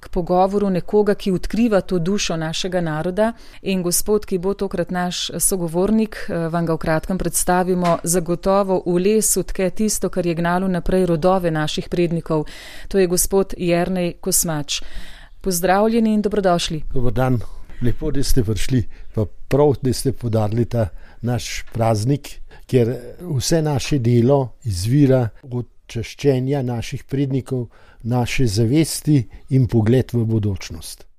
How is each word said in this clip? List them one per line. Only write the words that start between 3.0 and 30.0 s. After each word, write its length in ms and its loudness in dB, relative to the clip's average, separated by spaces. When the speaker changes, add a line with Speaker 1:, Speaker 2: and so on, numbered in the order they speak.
Speaker 1:
In 220 -2
gospod, 420 0
ki 160 -2
bo 120 -2
tokrat 380 -4
naš 380 -4
sogovornik, 800 0
eh, 220 -2
vam 160 0
ga 80 0
v 40 -2
kratkem 400 -2
predstavimo, 840 0
zagotovo 840 0
v 120 0
lesu 460 2
tke 260 -2
tisto, 400 -2
kar 160 -2
je 80 0
gnalo 340 0
naprej 380 2
rodove 460 2
naših 380 -2
prednikov. 560 0
To 100 0
je 100 4
gospod 500 0
Jernej 600 0
Kosmač. 640 -2
Pozdravljeni 720 2
in 80 2
dobrodošli. 600 0
Speaker 2:
Dober 200 4
dan. 280 2
Lepo, 300 2
da 120 4
ste 200 6
prišli, 400 2
pa 120 0
prav, 340 4
da 120 0
ste 180 -2
poudarili 540 0
ta 240 0
naš 520 -4
praznik, 680 0
ker 280 2
vse 400 0
naše 380 0
delo 540 4
izvira 680 2
od 140 -6
čaščenja 720 -2
naših 400 -6
prednikov, 640 -4
naše 440 0
zavesti 760 2
in 180 4
pogled 460 2